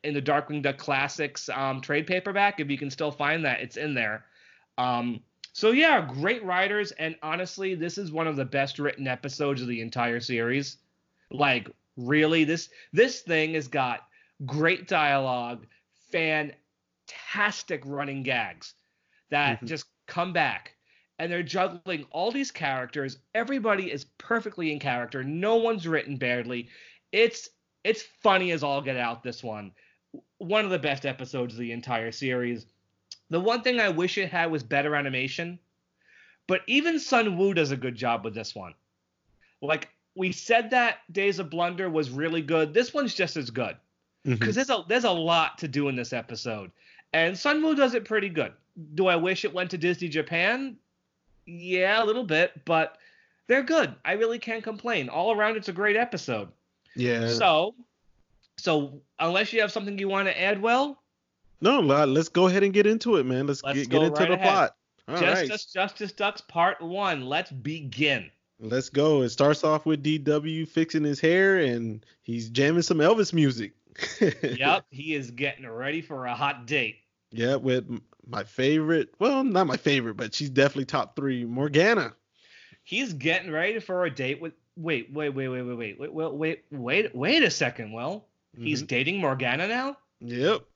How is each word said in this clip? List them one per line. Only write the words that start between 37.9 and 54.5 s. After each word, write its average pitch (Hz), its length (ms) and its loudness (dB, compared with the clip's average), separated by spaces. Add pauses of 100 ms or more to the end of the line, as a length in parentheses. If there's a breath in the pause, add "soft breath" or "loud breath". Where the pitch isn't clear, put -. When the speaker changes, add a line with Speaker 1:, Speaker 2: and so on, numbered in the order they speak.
Speaker 1:
job 117 300 -2
with 110 80 -6
this 107 220 -10
one. 90 180 -14 (880)
Like, 151 280 -2 (260)
we 185 160 -2
said 226 400 2
that 240 260 2 (140)
Days 196 280 0
of 170 120 -8
Blunder 175 380 -2
was 156 200 0
really 160 320 -2
good. 156 320 2
This 247 220 2
one's 269 180 -2
just 175 240 -2
as 123 140 -6
good. 113 260 -6 (500)
Speaker 2:
Mm-hmm. 117 160 2
Speaker 1:
'Cause 202 120 2
there's 269 160 0
a, 202 160 0
there's 233 180 2
a 202 60 4
lot 165 480 2
to 165 80 -8
do 143 200 -2
in 135 80 -2
this 123 180 -6
episode. 113 580 -8 (420 soft breath)
And 165 240 2
Sun 302 240 2
Woo 311 140 2
does 269 180 4
it 220 120 -2
pretty 202 240 -2
good. 156 240 -2 (420)
Do 185 120 4
I 180 80 6
wish 180 300 0
it 165 80 -2
went 180 180 -4
to 185 60 -6
Disney 175 300 -2
Japan? 180 720 -2 (680)
Yeah, 180 580 0
a - 20 2
little 220 180 0
bit, 165 420 0
but 160 320 2 (500 soft breath)
they're 254 160 4
good. 254 320 2 (100)
I 170 80 0
really 226 260 0
can't 220 240 -8